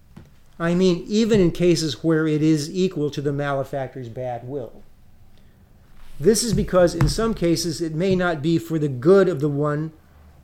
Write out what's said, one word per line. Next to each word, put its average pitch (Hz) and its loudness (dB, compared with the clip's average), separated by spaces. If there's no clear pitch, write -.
I 170 0
mean, 180 4
even 208 4
in 175 4
cases 160 0
where 160 2
it 151 0
is 156 2
equal 180 -2
to 143 -8
the 143 -2
malefactor's 135 -6
bad 123 -10
will. 127 -12
This 214 4
is 226 -2
because 180 2
in 170 2
some 220 -2
cases 170 -2
it 160 -6
may 185 0
not 175 -2
be 165 0
for 160 -4
the 151 0
good 170 4
of 151 -4
the 151 0
one 147 -2